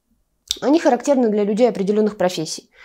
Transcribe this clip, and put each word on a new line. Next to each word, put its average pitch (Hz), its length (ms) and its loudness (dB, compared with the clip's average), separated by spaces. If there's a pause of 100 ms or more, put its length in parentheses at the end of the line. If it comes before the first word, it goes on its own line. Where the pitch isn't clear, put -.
(600)
Они 285 180 4
характерны 254 500 2
для 208 140 0
людей 214 260 2
определённых 208 480 0
профессий. 180 520 -4 (160)